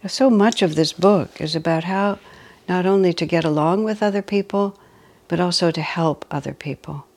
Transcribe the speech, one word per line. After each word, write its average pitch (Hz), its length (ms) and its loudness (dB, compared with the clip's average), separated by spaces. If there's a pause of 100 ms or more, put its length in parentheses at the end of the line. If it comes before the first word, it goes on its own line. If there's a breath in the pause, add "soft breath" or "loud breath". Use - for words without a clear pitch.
So 269 220 2
much 220 320 4
of 160 140 0
this 156 180 2
book 185 480 2
is 156 120 -6
about 160 300 -2
how 196 340 -2 (520 loud breath)
not 180 160 0
only 190 260 4
to 170 140 -2
get 165 180 0
along 160 400 0
with 214 180 -4
other 202 200 0
people, 202 580 -2 (480 soft breath)
but 170 140 -2
also 175 300 0
to 160 100 -4
help 160 500 -2
other 143 220 -6
people. 143 520 -12 (120)